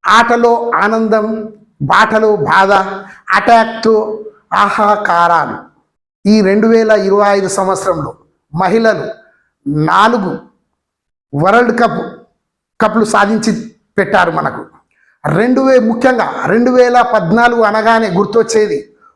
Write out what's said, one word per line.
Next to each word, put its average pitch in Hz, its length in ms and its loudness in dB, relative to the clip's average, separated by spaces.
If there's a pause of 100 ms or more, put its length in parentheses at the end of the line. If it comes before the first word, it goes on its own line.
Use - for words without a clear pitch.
ఆటలో 233 640 2
ఆనందం, 220 720 -2 (340)
బాటలో 214 540 2
బాధ, 190 360 2 (640)
అటాక్తో 220 880 0 (300)
ఆహాకారాలు. 180 1000 0 (720)
ఈ 214 120 4
రెండు 208 260 2
వేల 226 240 2
ఇరవై 202 380 2
ఐదు 196 200 0
సంవత్సరంలో 185 640 -4 (400)
మహిళలు 190 500 0 (640)
నాలుగు 180 680 0 (960)
వరల్డ్ 226 480 2
కప్, - 360 -4 (600)
కప్లు 214 240 0
సాధించి 214 680 -2 (240)
పెట్టారు 185 320 0
మనకు. 143 360 -6 (600)
రెండు 247 340 0
వే-, 262 200 4
ముఖ్యంగా 226 680 -2
రెండు 240 240 2
వేల 247 320 4
పద్నాలుగు 233 600 0
అనగానే 220 480 0
గుర్తొచ్చేది 214 840 -2 (240)